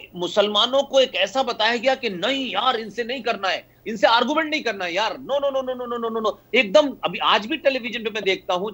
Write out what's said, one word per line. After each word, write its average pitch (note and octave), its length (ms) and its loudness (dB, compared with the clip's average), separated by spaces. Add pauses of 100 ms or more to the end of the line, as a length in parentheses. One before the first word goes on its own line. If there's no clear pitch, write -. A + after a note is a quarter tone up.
(160)
मुसलमानों G#3 640 2
को C4+ 180 2
एक B3+ 140 2
ऐसा G3 280 0
बताया A#3 340 0
गया C4 180 2
कि B3+ 160 -4
नहीं A#3 400 -4
यार, A3+ 260 0
इनसे A3 280 -6
नहीं A#3+ 180 -6
करना G3+ 260 -2
है, D#3 200 -4 (200)
इनसे A3+ 180 2
argument C#4 440 4
नहीं D4 120 -2
करना G3 220 -4
है E3+ 100 -4
यार, G3 240 0
no, C4+ 220 -4
no, C#4 100 0
no, C4 120 -2
no, B3+ 120 -6
no, B3 200 -6
no, A#3 100 -4
no, A3+ 120 -4
no, A3 100 -2
no, G3 100 0 (180)
एकदम। B3 500 4
अभी F3 140 -4
आज G3 280 2
भी D4+ 100 -2
television A#3+ 480 -2
पे A3 60 -2
मैं G#3+ 120 -6
देखता F#3+ 320 0
हूं, G3 200 -2